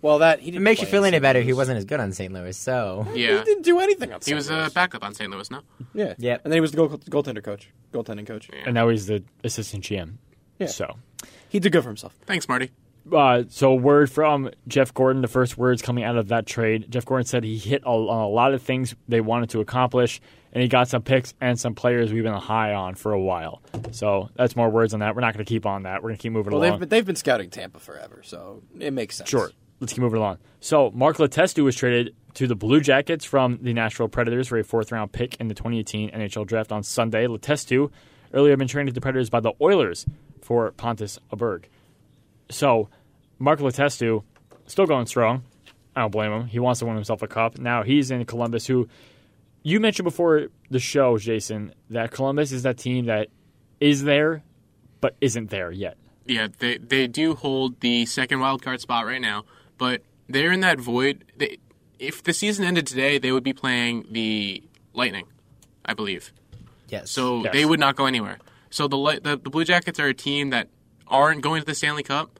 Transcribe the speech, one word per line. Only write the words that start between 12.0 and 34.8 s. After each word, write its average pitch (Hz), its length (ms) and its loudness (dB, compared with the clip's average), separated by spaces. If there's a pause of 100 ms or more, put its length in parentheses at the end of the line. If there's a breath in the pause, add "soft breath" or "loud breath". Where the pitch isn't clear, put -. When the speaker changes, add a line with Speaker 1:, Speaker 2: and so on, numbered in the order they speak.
Speaker 3:
Thanks, 190 220 -4
Marty. 127 220 0 (420)
Speaker 4:
Uh, 131 360 6
so 135 260 4
word 143 340 6
from 147 420 2 (180)
Jeff 131 260 2
Gordon, 131 280 4
the 120 60 0
first 127 300 0
words 123 240 2
coming 123 220 -2
out 117 120 0
of 107 120 0
that 113 180 0
trade. 110 440 0
Jeff 120 140 -4
Gordon 131 220 0
said 123 160 -2
he 110 160 -4
hit 113 240 -2
a, 127 60 -4
on 113 340 0
a 104 60 0
lot 120 260 4
of 127 80 -4
things 131 320 -4 (140)
they 117 120 2
wanted 113 300 0
to 113 100 -2
accomplish, 123 600 0 (320 soft breath)
and 123 100 0
he 123 60 2
got 123 180 4
some 123 160 -2
picks 131 380 0
and 123 180 0
some 117 160 -4
players 120 380 0
we've 113 100 -2
been 107 120 -2
high 107 400 0
on 95 200 -4
for 107 180 -4
a 98 80 0
while. 87 420 -4 (300 loud breath)
So 101 440 -2
that's 123 180 2
more 117 160 2
words 113 240 2
on 107 60 -4
that. 107 160 -2
We're 123 60 -2
not 113 120 0
gonna 104 120 -8
keep 110 200 -4
on 98 180 -4
that. 95 200 -6
We're 113 60 -4
gonna 104 80 -8
keep 113 140 -8
moving 104 200 -2
Speaker 1:
Well, 147 100 2
Speaker 4:
along. 175 100 6
Speaker 1:
they've - 80 -2
been, 175 100 -6
they've 220 160 4
been 185 100 -4
scouting 107 340 0
Tampa 92 300 -14
forever, - 420 -18
so 107 400 -18 (160)
it 143 140 -6
makes 120 240 -6
sense. - 140 -12
Speaker 4:
Sure. 120 200 0 (300)
Let's 123 120 -8
keep 127 100 -2
moving 113 160 2
along. 101 200 0 (200 soft breath)
So 143 320 4
Mark 131 280 2
Letestu 160 440 2
was 131 140 4
traded 120 360 0 (220)
to 131 140 -2
the 117 80 0
Blue 113 240 4
Jackets 143 440 2
from 127 380 2
the 123 100 -2
Nashville 113 360 -2
Predators 120 400 0
for 120 100 0
a 107 60 0
fourth-round 110 480 -2